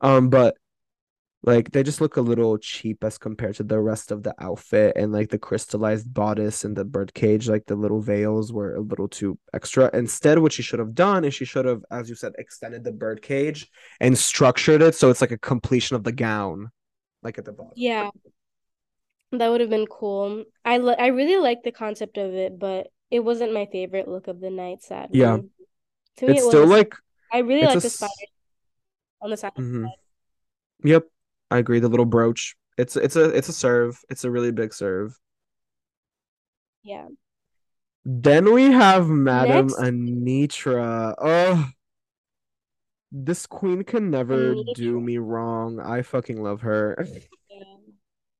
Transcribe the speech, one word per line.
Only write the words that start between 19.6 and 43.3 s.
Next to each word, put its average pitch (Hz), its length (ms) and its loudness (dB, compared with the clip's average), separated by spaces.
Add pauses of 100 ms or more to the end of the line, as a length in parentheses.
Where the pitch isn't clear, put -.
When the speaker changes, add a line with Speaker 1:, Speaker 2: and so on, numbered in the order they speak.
Speaker 2:
have 226 80 -2
been 214 180 0
cool. 202 560 -6 (200)
I 240 140 2
li-, 247 200 0
I 247 100 2
really 285 300 2
like 240 260 0
the 240 80 -6
concept 214 460 -10
of 190 160 -6
it, 185 260 -6
but 190 280 -6 (220)
it 240 120 -2
wasn't 233 320 -2
my 208 120 -4
favorite 190 420 -6
look 185 200 -12
of 180 120 -12
the 185 120 -10
night, 180 320 -12
sadly. - 360 -4
Speaker 1:
Yeah. 113 180 4 (800)
Speaker 2:
To 254 100 -6
me, 277 60 6
Speaker 1:
It's 277 100 4
Speaker 2:
it 240 40 4
Speaker 1:
still, 151 140 8
Speaker 2:
wasn't. 160 80 8
Speaker 1:
like, 208 260 6 (360)
Speaker 2:
I 240 80 0
really 254 240 2
Speaker 1:
it's 302 60 6
Speaker 2:
like 233 80 4
Speaker 1:
a 170 40 0
Speaker 2:
the 240 60 -2
Speaker 1:
s- 226 80 -8
Speaker 2:
spider 202 180 -8 (1080)
on 208 100 -8
the 208 60 -6
side. 202 200 -10
Speaker 1:
Mm-hmm. 120 300 -6 (960)
Yep. 160 200 6 (480)
I 120 60 2
agree. 120 220 2
The 117 100 2
little 120 160 4
brooch. 117 500 0 (220)
It's, 123 180 -4
it's - 200 -2
a, 160 140 4
it's 135 200 -2
a 160 40 -8
serve. 120 460 0 (100)
It's - 140 -12
a 123 80 -4
really 120 200 -2
big 110 220 -6
serve. 101 440 -6 (1700)
Speaker 2:
Yeah. 123 240 -16 (1000)
Speaker 1:
Then 143 480 4
we 262 180 8
have 190 380 6
Madam 135 600 4
Speaker 2:
Next. - 40 -2
Speaker 1:
Anitra. 120 1500 -2
Oh, 165 480 2 (1400)
this 139 340 -8